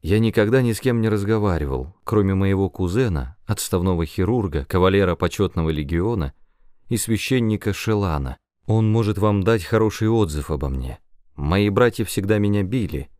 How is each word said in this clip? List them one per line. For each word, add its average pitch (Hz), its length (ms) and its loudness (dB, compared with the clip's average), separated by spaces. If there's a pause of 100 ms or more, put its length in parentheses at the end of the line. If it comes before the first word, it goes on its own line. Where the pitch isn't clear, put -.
Я 95 160 2
никогда 113 420 4
ни 117 120 0
с 101 60 -4
кем 117 220 0
не 110 80 2
разговаривал, 95 920 -2
кроме 101 320 2
моего 98 340 0
кузена, 90 680 -2 (120)
отставного 90 580 0
хирурга, 92 600 -2
кавалера 92 500 2
почётного 85 560 -2
легиона 80 600 -2 (540)
и 127 100 -4
священника 110 760 -2
Шелана. 82 640 -2 (300)
Он 110 220 2
может 107 280 0
вам 101 260 2
дать 107 200 2
хороший 110 460 0
отзыв 82 420 0
обо 71 180 -4
мне. 64 300 -6 (360)
Мои 92 340 2
братья 113 360 2
всегда 104 320 0
меня 104 260 0
били. 92 460 -4 (100)